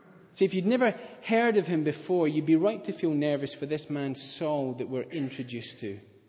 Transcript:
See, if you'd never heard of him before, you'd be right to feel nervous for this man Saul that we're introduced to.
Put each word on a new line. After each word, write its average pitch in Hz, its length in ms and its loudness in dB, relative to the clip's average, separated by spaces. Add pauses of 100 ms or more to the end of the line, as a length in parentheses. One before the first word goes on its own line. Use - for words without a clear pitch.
(340)
See, 196 100 2
if 185 100 2
you'd 185 120 0
never 240 280 4 (320)
heard 226 300 4
of 180 80 4
him 165 180 0
before, 156 460 0
you'd 151 180 0
be 160 100 8
right 196 300 2
to 196 120 -6
feel 165 120 0
nervous 143 480 0
for 143 80 -6
this 151 240 -4
man 139 240 -4
Saul 139 640 -4
that 120 100 -4
we're 127 140 -2
introduced 123 760 -8
to. 101 180 -8 (300)